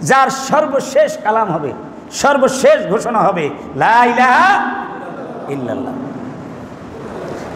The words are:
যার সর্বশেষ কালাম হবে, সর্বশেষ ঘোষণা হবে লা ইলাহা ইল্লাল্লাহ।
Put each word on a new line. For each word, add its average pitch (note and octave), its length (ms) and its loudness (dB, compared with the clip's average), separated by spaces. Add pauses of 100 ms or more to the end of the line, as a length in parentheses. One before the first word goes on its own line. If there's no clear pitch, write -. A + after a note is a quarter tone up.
যার B3+ 260 4 (200)
সর্বশেষ C#4 640 2 (120)
কালাম G#3+ 320 2
হবে, D3 160 -4 (520)
সর্বশেষ C4+ 560 4 (140)
ঘোষণা A3 340 0
হবে F3+ 180 0 (380)
লা G#3 140 6 (140)
ইলাহা B3+ 380 4 (1040)
ইল্লাল্লাহ। A2+ 400 -6 (1600)